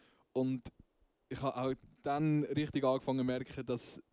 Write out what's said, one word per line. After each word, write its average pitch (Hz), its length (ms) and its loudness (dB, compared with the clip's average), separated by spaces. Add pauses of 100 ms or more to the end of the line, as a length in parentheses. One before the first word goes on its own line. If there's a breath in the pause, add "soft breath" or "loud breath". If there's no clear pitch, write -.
(340 soft breath)
Und 131 340 0 (640)
ich 127 120 -6
habe 135 160 0
auch 131 160 0 (300)
dann 151 400 2
richtig 143 400 0
angefangen 131 360 2
zu 127 60 2
merken, 127 400 -4
dass, - 360 -4 (120)